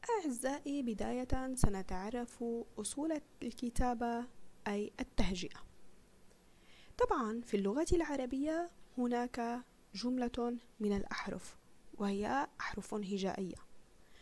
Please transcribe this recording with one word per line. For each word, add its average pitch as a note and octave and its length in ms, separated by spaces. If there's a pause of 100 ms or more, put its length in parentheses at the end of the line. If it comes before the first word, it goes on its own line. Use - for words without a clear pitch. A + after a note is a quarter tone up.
أعزائي، C#4+ 720
بداية B3 720
سنتعرف G#3 880 (340)
أصول C#4+ 440 (220)
الكتابة A#3+ 840 (400)
أي G#3 320
التهجئة. - 600 (1400)
طبعًا A#3+ 440
في A3+ 160
اللغة G3+ 360
العربية D4+ 760 (260)
هناك A#3+ 680 (300)
جملة A#3+ 640 (220)
من G3+ 180
الأحرف - 600 (360)
وهي G#3 540 (120)
أحرف - 340
هجائية، F#3+ 600 (680)